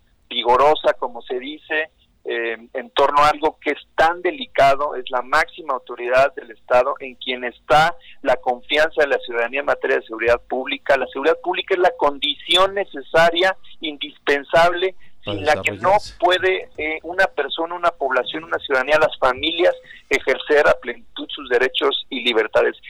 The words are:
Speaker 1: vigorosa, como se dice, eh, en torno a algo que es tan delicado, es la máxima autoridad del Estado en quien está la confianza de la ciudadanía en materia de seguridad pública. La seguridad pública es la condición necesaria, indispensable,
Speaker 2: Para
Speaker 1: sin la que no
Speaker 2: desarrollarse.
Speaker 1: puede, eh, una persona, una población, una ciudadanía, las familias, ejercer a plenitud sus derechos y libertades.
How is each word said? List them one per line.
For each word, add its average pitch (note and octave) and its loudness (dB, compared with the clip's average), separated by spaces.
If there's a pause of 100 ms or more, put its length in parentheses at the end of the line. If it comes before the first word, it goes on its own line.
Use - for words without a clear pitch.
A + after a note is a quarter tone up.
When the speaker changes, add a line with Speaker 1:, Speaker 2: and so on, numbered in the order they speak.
(300)
Speaker 1:
vigorosa, A#2+ 4
como A#2+ -6
se B2+ -4
dice, D#3 -6 (340)
eh, A#2 -6
en A#2+ -10
torno C#3+ 2
a D3 6
algo D3+ -2
que D3+ -4
es C#3+ -4 (160)
tan E3+ 2
delicado, C#3 0
es B2+ -10
la B2+ -4
máxima D3+ -4
autoridad B2 0
del B2+ -16
Estado B2+ 2
en C3 -16
quien B2+ -8
está D#3 2 (260)
la C3 2
confianza D3 -2
de C#3+ 4
la C3 2
ciudadanía A#2+ -4
en D3 -4
materia C3 0
de B2+ -4
seguridad A2+ 0
pública. C#3 -2
La C3 -4
seguridad D3+ -2
pública - -4
es F3+ -2
la F3+ 4
condición E3+ 0
necesaria, E3+ 0 (220)
indispensable, D#3+ 0 (320)
Speaker 2:
Para G#2 -6
Speaker 1:
sin G2+ -6
la D3+ 4 (100)
que - -2
no G#2 0
Speaker 2:
desarrollarse. G#3 0
Speaker 1:
puede, F3+ 2
eh, D#3 -6
una F3+ 0
persona, E3 -4
una F3 0
población, C3 -2
una E3 -4
ciudadanía, C#3+ 2
las D#3 2
familias, D#3 2 (340)
ejercer C#3 2
a D#3+ 4
plenitud B2 -12
sus C3+ -14
derechos C3 0
y B2+ -6
libertades. A#2 2 (140)